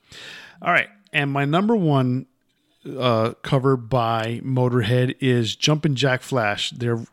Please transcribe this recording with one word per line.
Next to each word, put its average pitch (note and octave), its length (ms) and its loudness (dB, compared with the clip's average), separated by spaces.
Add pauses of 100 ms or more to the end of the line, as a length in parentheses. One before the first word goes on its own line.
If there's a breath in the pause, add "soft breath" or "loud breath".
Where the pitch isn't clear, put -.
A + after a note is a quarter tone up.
(640 loud breath)
All E3+ 100 0
right, D3 160 0 (240)
and C#3+ 200 0
my C#3 120 0
number F3+ 300 2
one, C3+ 520 2 (680)
uh, A#2 360 2 (100)
cover C3+ 340 2
by A#2 680 -2
Motorhead B2 760 0
is A#2+ 380 0
Jumpin' D3+ 400 0
Jack B2+ 260 0
Flash, G#2+ 480 -2
their A#2 420 -4